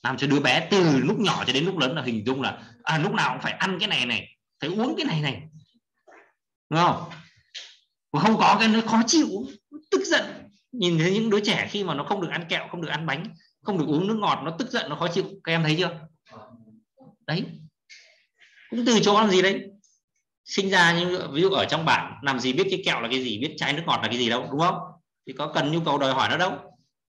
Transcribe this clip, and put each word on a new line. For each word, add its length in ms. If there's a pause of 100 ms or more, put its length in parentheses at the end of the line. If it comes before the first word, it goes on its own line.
Làm 140
cho 100
đứa 140
bé 300
từ 280
lúc 200
nhỏ 280
cho 60
đến 120
lúc 140
lớn 180
là 60
hình 240
dung 160
là, 200 (200)
à, 160
lúc 160
nào 180
cũng 100
phải 100
ăn 280
cái 80
này 180
này, 300 (240)
phải 100
uống 260
cái 100
này 140
này. 220 (1300)
Đúng 100
không? 300 (1040)
Mà 80
không 160
có 240
cái 80
nó 120
khó 260
chịu, 220 (600)
tức 140
giận. 440 (240)
Nhìn 260
thấy 140
những 180
đứa 100
trẻ 300
khi 140
mà 100
nó 100
không 160
được 100
ăn 180
kẹo, 200
không 140
được 60
ăn 180
bánh, 180 (380)
không 160
được 100
uống 200
nước 100
ngọt, 260
nó 140
tức 120
giận, 200
nó 60
khó 120
chịu. 160 (200)
Các 80
em 100
thấy 160
chưa? 300 (1160)
Đấy. 180 (1300)
Cũng 160
từ 160
chỗ 180
làm 100
gì 120
đấy. 200 (840)
Sinh 260
ra 280
như 340
ví 100
dụ 80
ở 140
trong 200
bản 380
làm 180
gì 120
biết 180
cái 140
kẹo 160
là 80
cái 160
gì, 140
biết 200
chai 140
nước 140
ngọt 160
là 60
cái 100
gì 100
đâu, 220
đúng 100
không? 180 (480)
Thì 60
có 220
cần 180
nhu 120
cầu 140
đòi 160
hỏi 140
nó 80
đâu. 420 (320)